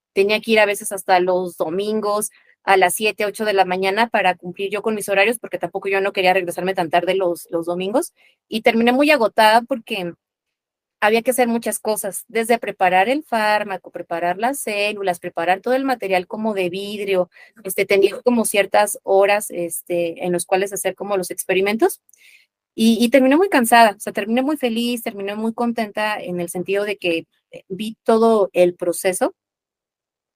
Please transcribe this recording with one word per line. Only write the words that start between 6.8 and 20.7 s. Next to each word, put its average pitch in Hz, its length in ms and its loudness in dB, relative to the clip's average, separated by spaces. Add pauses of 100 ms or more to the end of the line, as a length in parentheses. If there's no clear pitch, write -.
tarde 175 240 0
los, 175 360 -2
los 170 160 -4
domingos, 185 460 -4 (360)
y 220 140 -6
terminé 233 300 4
muy 294 200 4
agotada 226 500 4
porque 220 500 -6 (880)
había 220 220 2
que 262 100 -2
hacer 240 160 2
muchas 233 300 -4
cosas, 208 500 -6
desde 226 300 0
preparar 190 500 2
el 285 160 -2
fármaco, 214 680 -2
preparar 175 460 -4
las 254 220 -2
células, 202 600 -4
preparar 175 400 -2
todo 240 140 -2
el 269 100 0
material 196 420 -2
como 214 280 -4
de 180 160 -2
vidrio, 196 600 -4 (340)
este, 196 220 -4
tenía 196 360 2
como 240 240 2
ciertas 202 580 0
horas, 202 460 2
este, 170 760 -6
en 180 80 0
los 175 140 -2
cuales 196 260 -2